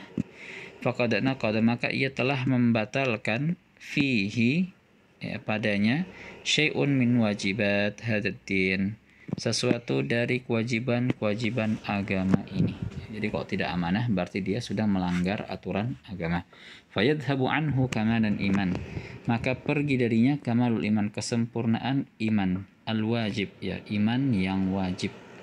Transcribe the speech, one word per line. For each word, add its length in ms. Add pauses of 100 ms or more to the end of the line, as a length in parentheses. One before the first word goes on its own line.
(840)
faqad 400
naqada, 400
maka 240
ia 240
telah 320
membatalkan 1120 (240)
fihi, 920 (460)
ya, 220
padanya, 640 (420)
syai'un 460
min 260
wajibat 880
hadatin, 960 (360)
sesuatu 720
dari 400
kewajiban-kewajiban 1400
agama 720
ini. 180 (400)
Jadi 160
kalau 160
tidak 300
amanah 340
berarti 320
dia 220
sudah 260
melanggar 640
aturan 480 (100)
agama. 380 (480)
Fayadhabu 560
anhu 400
kamalan 480
iman, 340 (560)
maka 300
pergi 420
darinya 400
kamalul 440
iman, 280
kesempurnaan 920 (160)
iman, 420 (220)
al-wajib, 720
ya, 320
iman 400
yang 400
wajib, 400 (320)